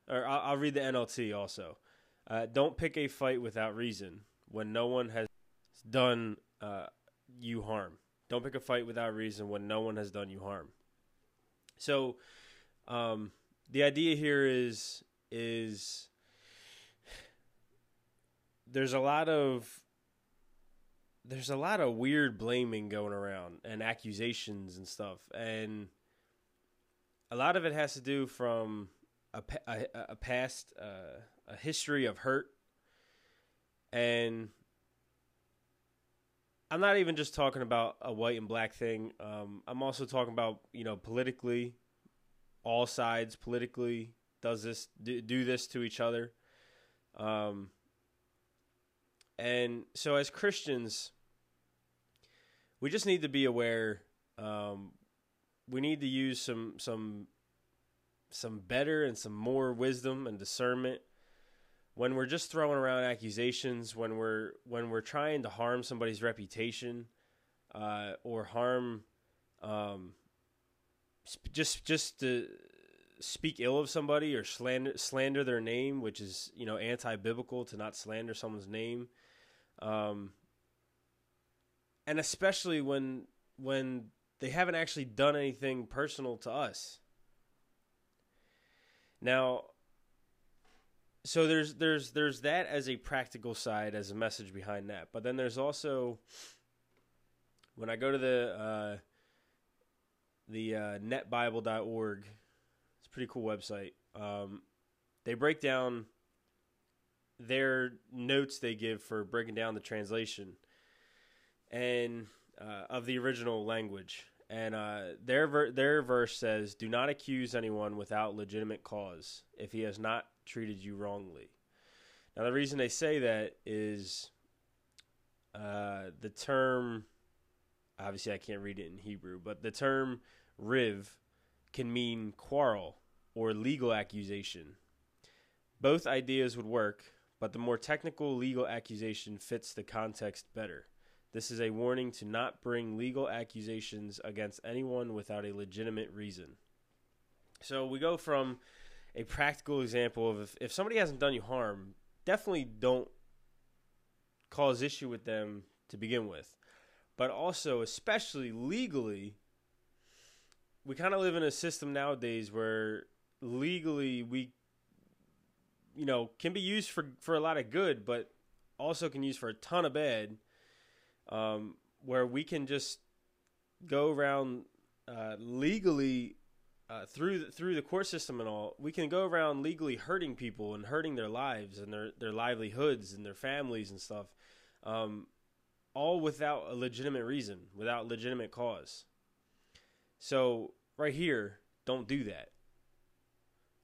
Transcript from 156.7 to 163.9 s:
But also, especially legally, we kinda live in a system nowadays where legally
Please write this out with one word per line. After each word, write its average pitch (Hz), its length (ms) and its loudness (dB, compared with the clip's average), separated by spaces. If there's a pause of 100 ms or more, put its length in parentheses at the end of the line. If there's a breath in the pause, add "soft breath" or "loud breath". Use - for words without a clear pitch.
But 127 120 4
also, 131 520 0
especially 139 680 -2
legally, 117 840 -2 (1500 soft breath)
we 139 80 -4
kinda 185 240 4
live 185 180 6
in 170 60 4
a 151 80 6
system 143 420 -2
nowadays 120 580 0
where 110 540 0 (380)
legally 139 800 0